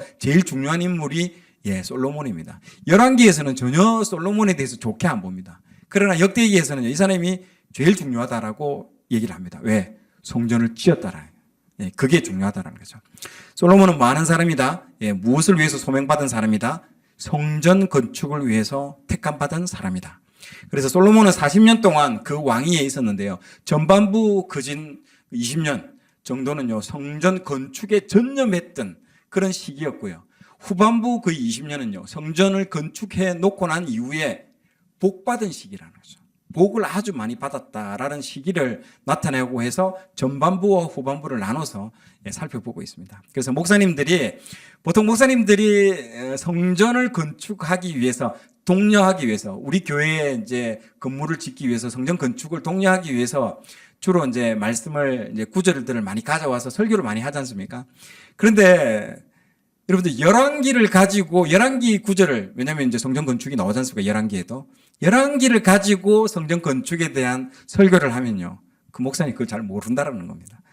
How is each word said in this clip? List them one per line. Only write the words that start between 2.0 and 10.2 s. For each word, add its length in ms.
열왕기에서는 680
전혀 480
솔로몬에 520
대해서 220
좋게 300
안 140
봅니다. 400
그러나 300
역대기에서는요, 680
이 80
사람이 460
제일 240
중요하다라고 960
얘기를 240
합니다. 260
왜? 340